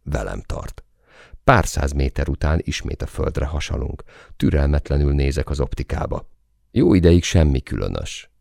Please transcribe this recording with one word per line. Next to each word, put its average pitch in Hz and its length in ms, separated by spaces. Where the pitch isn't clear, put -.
velem - 380
tart. - 420
Pár 117 220
száz 71 260
méter 69 380
után 76 340
ismét - 380
a - 60
földre - 380
hasalunk. - 580
Türelmetlenül 71 760
nézek 67 360
az 71 100
optikába. - 680
Jó 117 220
ideig 87 300
semmi 73 380
különös, 50 800